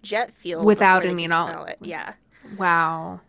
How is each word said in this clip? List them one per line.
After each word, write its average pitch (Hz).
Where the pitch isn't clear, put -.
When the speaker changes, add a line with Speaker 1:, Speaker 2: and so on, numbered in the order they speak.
Speaker 1:
jet 214
fuel 175
Speaker 2:
Without 202
Speaker 1:
before 175
they 180
Speaker 2:
any 170
Speaker 1:
could 165
Speaker 2:
knowledge. 170
Speaker 1:
smell 160
it. -
Yeah. -
Speaker 2:
Wow. 170